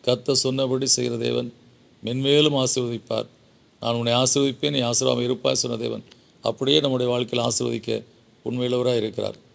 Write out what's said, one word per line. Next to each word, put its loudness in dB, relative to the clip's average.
கர்த்தர் 0
சொன்னபடி -2
செய்கிற 0
தேவன் -4
மென்மேலும் 2
ஆசீர்வதிப்பார். -2
"நான் 0
உன்னை 0
ஆசீர்வதிப்பேன், 2
நீ 0
ஆசீர்வாதம் 2
இருப்பாய்" 0
சொன்ன -2
தேவன் -6
அப்படியே 2
நம்முடைய 0
வாழ்க்கையில் -2
ஆசீர்வதிக்க -2
உண்மையுள்ளவராய் 0
இருக்கிறார். -4